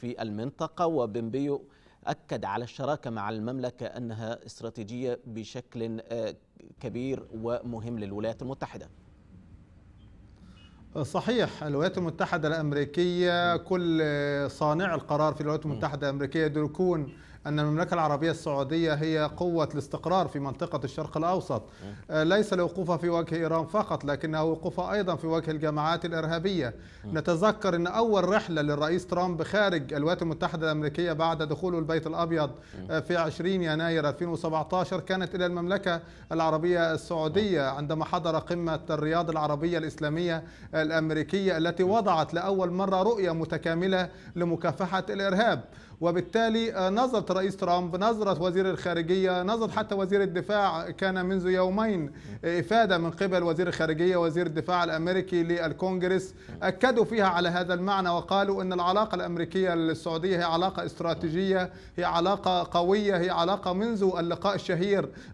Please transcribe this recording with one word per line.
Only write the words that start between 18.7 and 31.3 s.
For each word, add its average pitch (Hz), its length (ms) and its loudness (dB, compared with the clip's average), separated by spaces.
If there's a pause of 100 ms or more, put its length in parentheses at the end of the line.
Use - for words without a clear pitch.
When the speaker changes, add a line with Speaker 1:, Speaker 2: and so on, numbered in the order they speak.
Speaker 2:
هي 156 440 0
قوة 170 360 0
الاستقرار 160 540 0
في 147 120 -6
منطقة 139 440 -4
الشرق 147 340 -6
الأوسط. 160 440 -2
Speaker 1:
مم. - 320 -14 (160)
Speaker 2:
آه، 156 140 2
ليس 202 300 2
لوقوفها 175 440 0
في 175 120 -2
وجه 170 260 -2
إيران 160 300 0
فقط، - 400 -2
لكنها 156 360 -2
وقوفها 165 520 -2
أيضًا 185 220 0
في 165 120 -6
وجه 160 240 0
الجماعات 156 540 0
الإرهابية. 165 680 -2 (320)
Speaker 1:
مم. 127 120 -4
Speaker 2:
نتذكر 180 580 2
أن 170 120 2
أول 202 420 2
رحلة 175 320 2
للرئيس 151 460 0
ترامب 175 360 0
خارج 175 500 0
الولايات 160 280 0
المتحدة 165 500 -2
الأمريكية 151 420 0
بعد 160 300 0